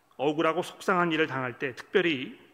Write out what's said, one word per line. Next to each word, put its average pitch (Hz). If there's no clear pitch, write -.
억울하고 156
속상한 175
일을 160
당할 127
때 131
특별히 170